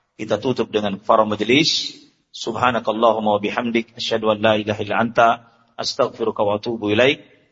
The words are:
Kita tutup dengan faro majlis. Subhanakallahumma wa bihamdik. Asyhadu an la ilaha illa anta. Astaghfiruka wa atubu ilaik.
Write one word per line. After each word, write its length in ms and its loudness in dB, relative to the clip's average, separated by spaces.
Kita 160 -4
tutup 320 -2
dengan 320 -2
faro 240 4
majlis. 720 0
Subhanakallahumma 1000 0
wa 20 -2
bihamdik. 560 -4
Asyhadu 400 -2
an 80 -4
la 160 4
ilaha 240 -4
illa 160 -4
anta. 480 2
Astaghfiruka 680 -4
wa 140 0
atubu 320 -6
ilaik. 320 2